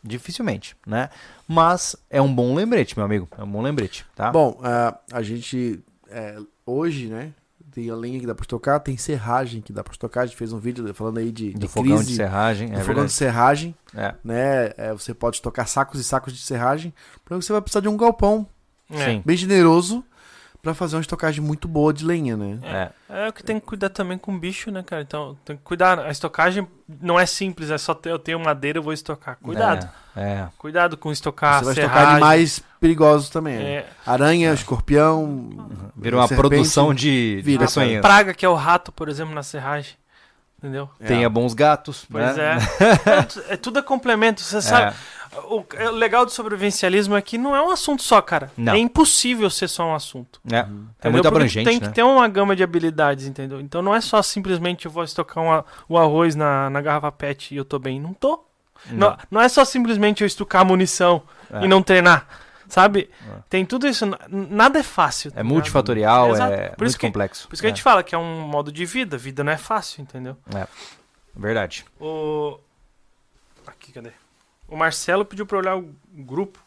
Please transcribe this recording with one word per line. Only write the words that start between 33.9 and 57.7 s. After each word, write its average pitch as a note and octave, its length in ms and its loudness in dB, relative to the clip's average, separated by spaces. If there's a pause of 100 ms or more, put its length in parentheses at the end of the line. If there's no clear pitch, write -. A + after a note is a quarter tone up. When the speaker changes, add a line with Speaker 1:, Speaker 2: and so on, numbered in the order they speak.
Speaker 2:
Aranha, D#3+ 460 2
Speaker 1:
É. - 20 2
Speaker 2:
escorpião, D3+ 720 2
Speaker 1:
Uhum. A#2+ 420 -10 (300)
Vira A2+ 180 -4
uma B2 140 6
Speaker 2:
serpente. C3+ 200 4
Speaker 1:
produção C#3+ 440 4
de, B2+ 440 0
de G2 40 -6
Speaker 2:
Vira. C#3+ 240 2
Speaker 1:
peçonhas. A#2+ 360 0
Speaker 3:
Praga G3 320 6
que - 120 -4
é F#3 40 6
o F3 60 6
rato, E3 360 0
por D#3 180 -10
exemplo, D#3 260 -10
na C#3+ 80 -10
serragem. C#3+ 520 -10 (640)
Entendeu? C#3 380 -12
Speaker 2:
É. A2 100 -12
Speaker 1:
Tenha A#2+ 220 2
bons A#2 240 0
gatos, D3 560 0
Speaker 3:
Pois B2+ 280 -2
Speaker 1:
né? D#3 200 0 (220)
Speaker 3:
é. G3+ 320 6
Speaker 1:
<laughs> G#3+ 80 6
Speaker 3:
É - 40 4
tu-, - 260 -8
é F#3+ 80 -4
tudo B3 220 -4
é - 20 -2
complemento. A#3 600 0
Você G3+ 160 -6
Speaker 1:
É. G3+ 40 0
Speaker 3:
sabe, G#2+ 340 4 (540)
o, G#3+ 120 -2 (140)
é, A3+ 140 -4
o - 20 -4
legal A3+ 340 2
do A#3+ 60 -12
sobrevivencialismo G3+ 840 0
é G3+ 40 2
que A#3 160 -8
não C#4 160 -2
é C#4 80 2
um E4+ 80 0
assunto D4+ 320 -2
só, G#3 200 6
cara. C#3 340 -4
Speaker 1:
Não. A#2 180 0
Speaker 3:
É G#3 40 4
impossível A3+ 720 2
ser - 180 -4
só E3+ 200 -4
um D#3+ 60 -2
assunto. C3 460 -10 (100)
Speaker 1:
É. A2+ 120 2
Speaker 2:
Uhum. - 0 -
Speaker 1:
É - 0 -
Speaker 3:
Entendeu? G2+ 100 -6
Speaker 1:
muito G#2 160 -16 (140)
Speaker 3:
Porque A#2+ 200 2
tu - 60 6
Speaker 1:
abrangente, A#2+ 420 2
Speaker 3:
tem A#3+ 120 2
que G3+ 60 -4
Speaker 1:
né? G#3 40 -6
Speaker 3:
ter A3+ 120 2
uma B3+ 260 6
gama G3 260 2
de F#3 80 2
habilidades, D#3 640 0
entendeu? C3+ 320 -10
Então C#3+ 220 -6
não G3 120 2
é A3+ 60 2
só A3 220 2
simplesmente F3+ 640 -4
eu D#3+ 60 -10
vou E3+ 120 -6
estocar E3 400 -6
um E3 80 2
a-, D#3 140 2 (240)
o E3 80 2
arroz D#3+ 360 4
na, C#3+ 360 0
na C#3 120 -2
garrafa D3 300 -2
pet C#3+ 420 -10
e C#3+ 40 -8
eu C3+ 80 -8
tô C#3+ 120 -6